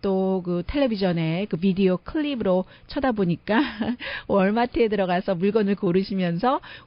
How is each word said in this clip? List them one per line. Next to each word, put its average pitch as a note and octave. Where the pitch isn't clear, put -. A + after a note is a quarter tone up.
또 F#3+
그 F3
텔레비전에 F#3+
그 F#3+
비디오 F#3
클립으로 A3
쳐다보니까 G#3+
<laughs> A#3
월마트에 G#3+
들어가서 F#3+
물건을 G3+
고르시면서 F#3+